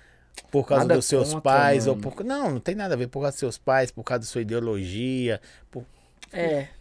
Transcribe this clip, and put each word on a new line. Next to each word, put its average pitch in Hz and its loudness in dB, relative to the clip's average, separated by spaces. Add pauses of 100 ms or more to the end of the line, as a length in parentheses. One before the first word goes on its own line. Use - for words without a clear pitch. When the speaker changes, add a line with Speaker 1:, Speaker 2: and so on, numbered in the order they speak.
(500)
Speaker 1:
Por 139 2
causa 139 4
Speaker 2:
Nada 147 6
Speaker 1:
dos 127 0
seus 139 2
Speaker 2:
contra, 156 -4
Speaker 1:
pais, 139 4
ou 135 2
Speaker 2:
mano. 107 -8
Speaker 1:
por... - -10
Não, 269 -2
não 127 -4
tem 175 -4
nada 196 -4
a - 0
ver. 123 -2
Por 135 -8
causa 143 -2
dos - -14
seus 123 -4
pais, 131 2
por 117 -12
causa 123 -2
da 113 -12
sua 123 -4
ideologia. 113 -2 (300)
Por 123 -14 (480)
Speaker 2:
É. 160 -2 (140)